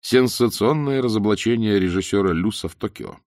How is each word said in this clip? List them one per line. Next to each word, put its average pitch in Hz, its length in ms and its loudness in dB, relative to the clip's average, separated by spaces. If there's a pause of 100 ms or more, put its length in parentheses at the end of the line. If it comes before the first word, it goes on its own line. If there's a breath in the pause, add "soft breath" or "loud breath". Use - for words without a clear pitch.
«Сенсационное 127 1000 2
разоблачение 107 760 0
режиссера 92 540 0
Люса 92 340 -2
в - 80 -10
Токио. - 440 -12 (180)